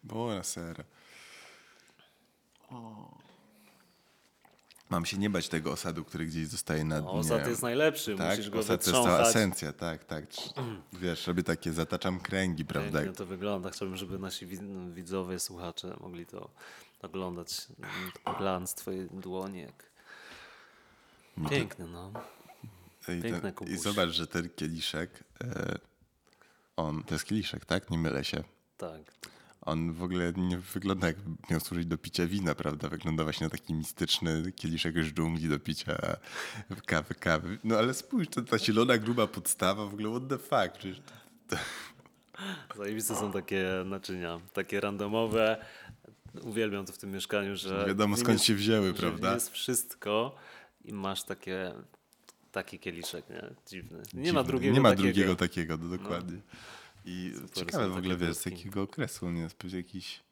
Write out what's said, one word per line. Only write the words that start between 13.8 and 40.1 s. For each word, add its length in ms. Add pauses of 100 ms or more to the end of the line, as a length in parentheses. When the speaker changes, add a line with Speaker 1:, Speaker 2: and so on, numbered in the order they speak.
Speaker 2:
żeby 220
nasi 280
wi-, 120 (360)
widzowie, 440
słuchacze 640
mogli 260
to 240 (520)
oglądać. 640 (120)
Mm, 600
glans, 360
twoje 320
dłonie, 560
jak 280 (1500)
Speaker 1:
Mi 80
to 60
Speaker 2:
piękne, 360
no. 260 (920)
Speaker 1:
i 40
Speaker 2:
Piękne, 340
Speaker 1:
ten, 100
i 40
Speaker 2:
Kubuś. 240
Speaker 1:
zobacz, 320
że 160
ten 240
kieliszek, 720 (200)
e, 340 (1000)
on, 260
to 120
jest 100
kieliszek, 400
tak? 260
Nie 80
mylę 260
się. 200 (320)
Speaker 2:
Tak. 240 (600)
Speaker 1:
On 320
w 100
ogóle 340
nie 220
wygląda, 480
jak 100 (340)
miał 100
służyć 260
do 120
picia 280
wina, 280
prawda? 340
Wygląda 360
właśnie 220
na 40
taki 240
mistyczny 800
kieliszek 520
z 80
dżungli 360
do 100
picia 380 (880)
kawy, 280
kawy. 500
No 140
ale 160
spójrz, 340
to, 140
ta 160
zielona, 400
gruba 280
podstawa, 600
w 80
ogóle 160